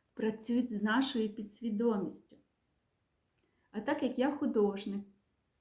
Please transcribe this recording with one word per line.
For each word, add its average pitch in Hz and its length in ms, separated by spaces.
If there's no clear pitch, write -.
працюють 233 580
з 202 100
нашою 220 520
підсвідомістю. 208 1000
А 214 100
так 294 220
як 233 160
я 285 180
художник 202 680